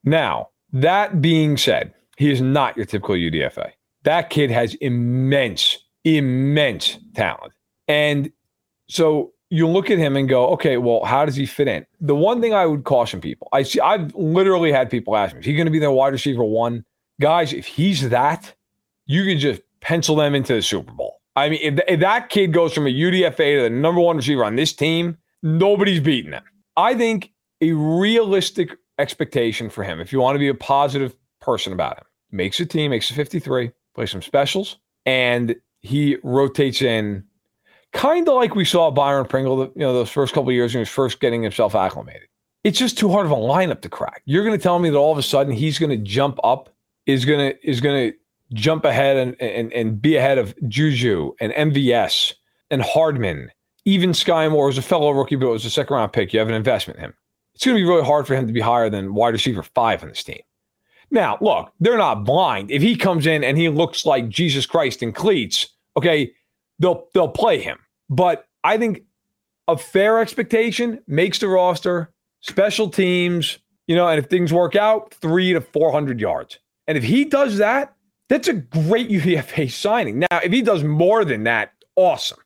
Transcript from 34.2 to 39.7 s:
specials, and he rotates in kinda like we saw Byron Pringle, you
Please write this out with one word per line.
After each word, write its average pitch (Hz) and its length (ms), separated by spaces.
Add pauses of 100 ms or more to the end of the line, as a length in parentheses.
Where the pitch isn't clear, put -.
specials, 143 560 (260)
and 123 500 (280)
he 143 420
rotates 135 580
in 107 400 (680)
kinda 330 400
like 247 220
we 196 100
saw 165 260
Byron 139 360
Pringle, 135 320
you 131 180